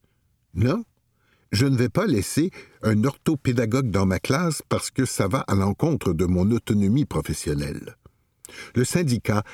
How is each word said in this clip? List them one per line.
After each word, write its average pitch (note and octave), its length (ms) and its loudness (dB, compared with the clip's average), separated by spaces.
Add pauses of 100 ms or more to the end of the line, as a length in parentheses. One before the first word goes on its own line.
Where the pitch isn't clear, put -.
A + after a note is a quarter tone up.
(560)
Non, C#3 280 0 (720)
je A2+ 120 2
ne C3+ 120 2
vais A#2+ 100 2
pas F#3 180 0
laisser D3 460 0 (300)
un G#2+ 240 2
orthopédagogue B2+ 880 0
dans G2 140 2
ma F#2 140 2
classe D#3+ 480 0
parce - 240 -2
que C3 140 0
ça G2+ 240 0
va C3+ 100 0
à G#2+ 160 -2
l'encontre G2+ 560 0
de E2+ 140 0
mon F2+ 260 2
autonomie A2 540 0
professionnelle. » D2 920 -6 (800)
Le A#2+ 80 2
syndicat A#2+ 720 0